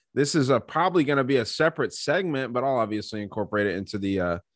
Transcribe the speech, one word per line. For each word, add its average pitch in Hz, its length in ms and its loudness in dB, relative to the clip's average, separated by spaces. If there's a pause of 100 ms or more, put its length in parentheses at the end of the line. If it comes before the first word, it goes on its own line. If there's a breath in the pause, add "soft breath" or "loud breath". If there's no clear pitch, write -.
(140)
This 143 220 2
is, 135 160 4
uh, 120 80 4
probably 175 440 2
gonna 139 200 2
be 131 140 2
a 113 80 2
separate 156 480 0
segment, 143 600 -2
but 123 100 0
I'll 135 140 0
obviously 107 440 -4
incorporate 104 460 -2
it 87 80 -2
into 98 220 -6
the, 98 220 0
uh, 87 200 0 (160)